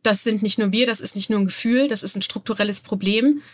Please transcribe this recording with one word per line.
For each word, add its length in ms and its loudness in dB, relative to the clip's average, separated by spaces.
das 220 0
sind 180 0
nicht 160 0
nur 140 2
wir, 140 4
das 140 -2
ist 140 -6
nicht 160 -4
nur 80 2
ein 60 2
Gefühl, 420 0
das 160 -4
ist 140 -6
ein 60 -4
strukturelles 580 -4
Problem. 600 2